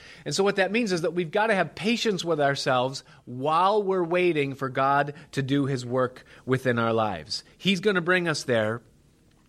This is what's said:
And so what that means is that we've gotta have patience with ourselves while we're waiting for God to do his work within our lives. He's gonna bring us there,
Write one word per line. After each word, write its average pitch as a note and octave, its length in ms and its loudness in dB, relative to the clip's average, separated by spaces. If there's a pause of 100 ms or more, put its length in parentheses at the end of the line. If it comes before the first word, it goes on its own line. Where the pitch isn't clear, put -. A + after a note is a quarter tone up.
(240)
And D3+ 100 -6
so G3 120 0
what G3+ 100 2
that F#3+ 160 2
means A3 220 0
is E3 80 0
that E3 120 -2
we've F3 160 -2
gotta G#3 260 0
have E3+ 200 0
patience G3+ 480 -2
with E3 160 0
ourselves C3+ 640 0 (220)
while D#3+ 580 2
we're F#3+ 180 0
waiting E3 540 0
for C3 140 -6
God C#3 440 2 (200)
to C#3+ 80 -2
do C#3 240 0
his B2+ 200 -4
work B2 380 -2 (220)
within B2+ 340 0
our A2+ 140 2
lives. G#2 500 -2 (140)
He's F3+ 240 0
gonna G3+ 180 2
bring F3 300 0
us D3 140 -2
there, A2+ 380 0 (680)